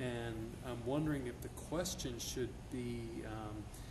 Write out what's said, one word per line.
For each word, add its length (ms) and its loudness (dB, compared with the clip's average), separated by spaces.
And 500 0
I'm 200 0
wondering 420 4
if 140 -4
the 80 -4
question 680 0
should 320 0
be, 300 0
um, 360 -2